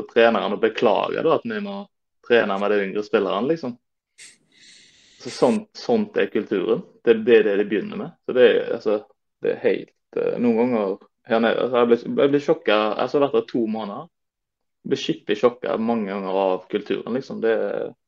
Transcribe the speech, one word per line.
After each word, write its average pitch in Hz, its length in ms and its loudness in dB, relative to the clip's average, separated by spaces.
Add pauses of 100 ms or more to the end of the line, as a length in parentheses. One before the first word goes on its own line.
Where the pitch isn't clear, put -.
treneren 104 460 4
å 95 40 -10
beklage 101 640 0
da, 156 140 2
at - 100 -8
vi 107 160 -6
må 101 200 -10 (420)
trene 110 340 2
med 101 140 0
de 101 140 2
yngre 101 180 -4
spillerne, 101 460 0
liksom. 135 260 -6 (1400)
Så 123 160 -14
sånt, 113 400 2
sånt 110 420 -2
er 98 140 0
kulturen. 101 500 -2 (220)
Det, 113 240 4
det 117 100 8
er 107 100 4
det 101 120 2
de 104 100 0
begynner 98 300 -4
med. 147 120 -10 (140)
Så 120 100 -6
det 123 140 8
er, 95 100 4 (180)
altså, 107 200 -2 (460)
det - 100 0
er - 100 -8
helt, - 320 -2 (200)
eh, - 240 -2
noen 233 200 2
ganger 220 380 -2 (320)
her 113 140 2
nede, 110 200 0
altså, 123 180 0
jeg 120 80 2
blir, 117 140 4 (200)
jeg 143 100 2
blir 143 120 2
sjokket, 110 300 2 (280)
altså, 127 140 -2
jeg 143 40 4
har 143 60 4
vært 113 100 -2
der 117 140 -2
to 123 180 -2
måneder. 110 360 -8 (760)
Jeg - 140 -10
blir 82 100 -4
skikkelig - 400 -4
sjokket 113 480 -2
mange 110 180 -4
ganger 95 340 -4
av 92 280 0
kulturen, 104 480 -4
liksom. 107 240 -10
Det 113 100 2
er, 101 380 -4 (160)